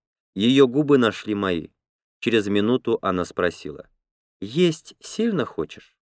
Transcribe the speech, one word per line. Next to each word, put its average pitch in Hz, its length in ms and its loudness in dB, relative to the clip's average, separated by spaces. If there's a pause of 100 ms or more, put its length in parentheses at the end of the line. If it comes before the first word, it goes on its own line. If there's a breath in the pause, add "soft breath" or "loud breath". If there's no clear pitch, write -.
(340)
Ее 127 340 4
губы 139 300 2
нашли 107 380 0
мои. 92 320 -2 (520)
Через 107 280 0
минуту 110 540 0
она 92 240 -2
спросила: - 640 -6 (540)
«Есть 156 580 -2
сильно 208 460 -4
хочешь?» - 500 -10 (200)